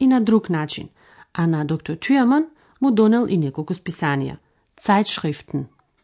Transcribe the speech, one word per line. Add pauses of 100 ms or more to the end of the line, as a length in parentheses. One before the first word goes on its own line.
и
на
друг
начин, (440)
а
на
доктор
Тюеман (340)
му
донел
и
неколку
списанија – (400)
Zeitschriften. (360)